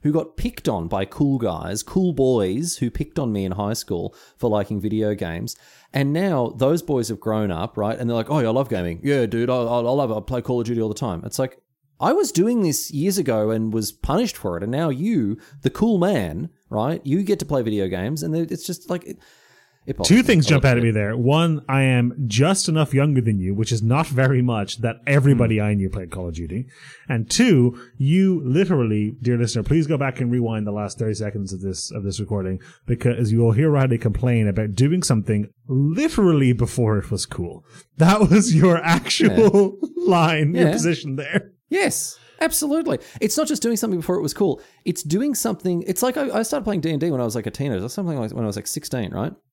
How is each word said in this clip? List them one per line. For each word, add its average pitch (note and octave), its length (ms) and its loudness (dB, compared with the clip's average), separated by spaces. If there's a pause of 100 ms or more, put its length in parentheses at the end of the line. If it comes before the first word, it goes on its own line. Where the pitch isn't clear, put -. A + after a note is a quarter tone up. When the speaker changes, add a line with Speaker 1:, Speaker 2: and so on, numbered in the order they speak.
Speaker 1:
who D3 100 0
got D#3 240 -2
picked - 320 -6
on F2+ 180 -2
by G2 200 -2
cool C#3 320 0
guys, F2+ 440 -4
cool F#3 300 0
boys B2+ 640 0
who A#2+ 140 -2
picked - 280 -6
on B2 140 -2
me G2 140 -2
in F#2 60 -4
high G2+ 200 -4
school G2 420 -6 (220)
for A#2+ 140 -2
liking G#2 320 -2
video G#2+ 320 0
games. F#2 420 -6 (380)
And C#3 180 0
now D#3 360 0 (100)
those D#3+ 240 2
boys B2+ 260 -2
have G#2+ 120 -6
grown G#2+ 300 -2
up, F2+ 280 -6
right? G#2+ 200 -2
And A#2+ 120 -4
they're A#2 80 -2
like, A2+ 120 -4
"Oh, D3+ 100 2
yeah, A#2 80 2
I - 40 2
love B2+ 160 0
gaming. F2 340 -4
Yeah, C#3 220 2
dude, A#2 240 -2
I, B2+ 60 0
I, A#2+ 240 0
I A#2+ 140 0
love C3+ 180 0
it. C3+ 40 -2
I - 60 -4
play B2 220 -6
Call B2 180 -2
of G#2+ 60 -4
Duty A#2 160 -2
all A2 80 -2
the G#2 40 -4
time." G2 300 -6
It's - 140 -8
like, C3 180 -4 (420)
I F3+ 140 0
was F4 180 0
doing A3 320 2
this D3+ 280 -2
years E3+ 260 -2
ago A2+ 340 0
and A2 220 -2
was A2 180 -2
punished G3 460 -2
for F2 220 -4
it. F2+ 40 -4
And G#2+ 80 -4
now D3+ 200 -2
you, C3+ 480 -2 (240)
the C3 80 0
cool A3 260 2
man, D3+ 540 0 (180)
right, B2 380 -2
you E3 160 0
get - 160 0
to - 80 -4
play C#3 160 0
video G#2 260 0
games. G#2+ 340 -4
And D#3+ 140 -2
it's E3+ 300 -4
just - 240 -10
like, F3+ 160 -4
it, - 100 -14 (680)
it - 100 -6
bothers - 120 -4
Speaker 2:
Two G3+ 80 8
Speaker 1:
me B3+ 60 6
Speaker 2:
things D#3+ 220 4
Speaker 1:
a - 60 0
Speaker 2:
jump C#3 140 4
Speaker 1:
little C3 100 6
Speaker 2:
out - 20 4
at A#2+ 60 2
me A#2 80 4
Speaker 1:
bit. G#2+ 40 0
Speaker 2:
there. G#2+ 220 0
One, D3 540 2
I C3+ 140 2
am B2 280 2 (140)
just C#3+ 420 2
enough D#3 240 2
younger C3+ 300 2
than G#2+ 160 2
you, F#2 160 -2
which G#2+ 180 -2
is G#2+ 100 0
not C3+ 260 2
very C3 340 2
much, A2+ 400 -2
that A2+ 140 -2 (100)
everybody C3 500 4
Speaker 1:
Hmm. G#2 80 2
Speaker 2:
I G#2 80 2
knew F#2+ 160 2
played F#2 220 -6
Call F2+ 180 -6
of D#2+ 60 -8
Duty. F2 320 -6 (420)
And A#2 220 -2
two, C3+ 500 4 (160)
you F3 480 2
literally, B2 800 0
dear A#2+ 160 2
listener, A#2 240 0
please D3+ 240 2
go D3+ 100 0
back C3+ 240 -4
and A#2+ 100 0
rewind A2+ 360 -2
the G2+ 60 -4
last G#2 260 -6
thirty A2 160 -2
seconds G2+ 400 -6
of F#2 80 -10
this, F#2+ 280 -8
of G#2+ 140 -10
this G2 160 -4
recording, F#2+ 400 -4 (240)
because B2 480 0
you A2+ 60 4
will A#2 140 4
hear D3 180 4
Riley C3 260 2
complain A2+ 520 0
about G#2 260 -2
doing D3 280 2
something G#2+ 460 0 (180)
literally D#3 840 4
before A2+ 460 0
it - 120 -6
was G2+ 140 -4
cool. - 400 -10 (320)
That F#3+ 320 6
was G3 260 4
your E3 300 6
actual G3 1000 4
Speaker 1:
Yeah. D#4 140 -4
Speaker 2:
<laughs> - 0 - (100)
line, D#3+ 480 2
your F3 120 4
Speaker 1:
Yeah. D3+ 60 4
Speaker 2:
position D3+ 440 -2
there. D3+ 360 -6 (160)
Speaker 1:
Yes, - 480 -2 (240)
absolutely. D#4 600 -2 (200)
It's - 160 0
not D4+ 120 0
just D4 120 -2
doing A#3 160 0
something G3 220 -2
before F3+ 180 -2
it E3 60 -4
was D3 120 -4
cool. F#3+ 260 0 (240)
It's - 180 -4
doing A3 320 0
something. F3+ 520 -2
It's F#3 140 -4
like B3 160 0
I, C#4 140 -4
I A3 120 0
started B3+ 220 -4
playing G3 160 -2
D D#3+ 100 -4
and D3 100 -2
D E3+ 100 0
when C3 100 -2
I A#2+ 40 0
was, A2+ 100 -4
like, A2 120 -4
a G#2+ 40 -4
teenager, A#2 380 -4
something E3+ 280 -4
like A2+ 160 -6
when A#2 120 -4
I - 20 -2
was, G2+ 100 -4
like, G2 120 -10
sixteen, A#2+ 440 -6
right? G2+ 200 -4 (200)